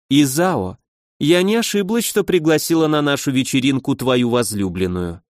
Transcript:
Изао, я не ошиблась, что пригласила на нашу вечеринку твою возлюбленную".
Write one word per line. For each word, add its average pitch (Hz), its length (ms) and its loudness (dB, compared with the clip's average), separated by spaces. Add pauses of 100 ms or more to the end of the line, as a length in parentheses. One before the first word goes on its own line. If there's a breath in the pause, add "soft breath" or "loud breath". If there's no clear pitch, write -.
(100)
Изао, 139 680 0 (420)
я 175 240 2
не 208 140 0
ошиблась, 208 480 -2
что - 180 -2
пригласила 160 640 2
на 151 140 2
нашу 143 300 -2
вечеринку 131 680 0
твою 123 320 0
возлюбленную". 92 1000 -2